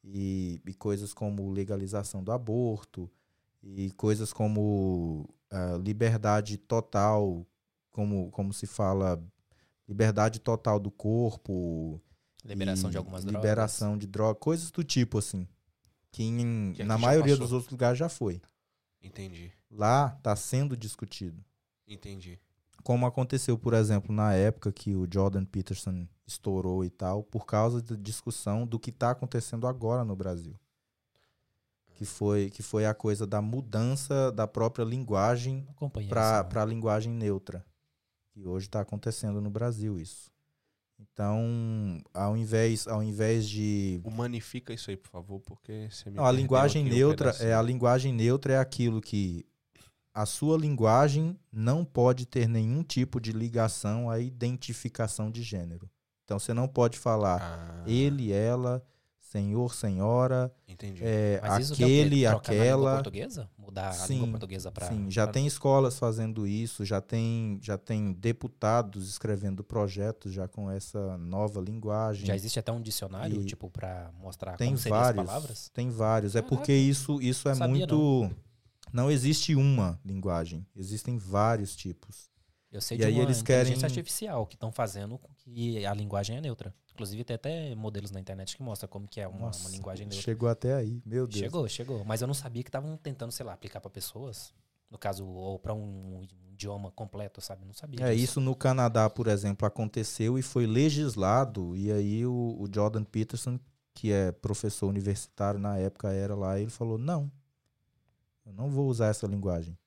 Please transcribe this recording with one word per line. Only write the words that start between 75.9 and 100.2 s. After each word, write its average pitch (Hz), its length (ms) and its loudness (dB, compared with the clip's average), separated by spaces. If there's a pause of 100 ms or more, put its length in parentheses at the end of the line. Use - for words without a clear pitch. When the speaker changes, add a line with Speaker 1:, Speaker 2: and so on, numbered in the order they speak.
Speaker 1:
vários. 110 440 2
É 113 60 4
Speaker 2:
Caraca. 123 160 0
Speaker 1:
porque 139 160 2
isso, 139 480 4
isso 127 260 0
é 135 60 2
Speaker 2:
Sabia 123 140 2 (180)
Speaker 1:
muito 151 100 2 (280)
Speaker 2:
não. - 240 -6 (460)
Speaker 1:
Não 127 180 2
existe 147 420 2
uma 131 520 4
linguagem, 90 680 -2
existem 107 440 -6
vários 101 580 2
tipos. - 540 -14 (420)
Speaker 2:
Eu 104 80 -10
sei 113 160 -4
Speaker 1:
E 113 60 2
Speaker 2:
de 110 40 6
Speaker 1:
aí 110 100 6
Speaker 2:
uma 123 80 6
Speaker 1:
eles 127 180 2
Speaker 2:
inteligência 127 400 6
Speaker 1:
querem - 40 0
Speaker 2:
artificial 135 640 -4
que - 80 -20
tão 110 160 -8
fazendo 104 460 -6
com - 160 -20
que 117 520 -6
a 101 80 -2
linguagem 104 440 -4
é 151 40 -8
neutra. 113 320 -8 (200)
Inclusive, 107 320 -8
tem 117 100 -6
até 151 400 -6
modelos 104 360 -8
na 95 80 -10
internet 95 360 -10
que 135 80 -12
mostram 107 260 -10
como 101 180 -12
que - 120 -14
é 98 80 -8
uma, 95 200 -12
Speaker 1:
Nossa, 110 120 -8
Speaker 2:
uma 92 100 -10
linguagem 95 380 -10
neutra. 98 160 -8
Speaker 1:
chegou 117 260 0
até 123 240 0
aí, 120 320 -2
meu 120 220 -2
Deus. 107 100 -6
Speaker 2:
Chegou, 131 300 -2
chegou. 120 380 -8
Mas 110 160 -2
eu 123 60 -2
não 139 60 -2
sabia 127 300 -6
que - 80 -12
tavam 151 260 -6
tentando, 135 340 -10
sei - 140 -10
lá, 107 80 -10
aplicar - 280 -12
pra 98 100 -16
pessoas. 110 640 -12 (360)
No 110 80 -20
caso, 95 300 -6
ou 92 320 -8
pra 110 140 -6
um, 95 480 -10
um 92 320 -20
idioma 101 380 -10
completo, 104 500 -12
sabe? 95 240 -14
Não 98 80 -18
sabia 127 320 -8
Speaker 1:
É, 120 80 4
Speaker 2:
disso. 117 100 4
Speaker 1:
isso 131 180 0
no 131 140 2
Canadá, 120 540 4
por 113 180 -2
exemplo, 104 400 0
aconteceu 110 720 -2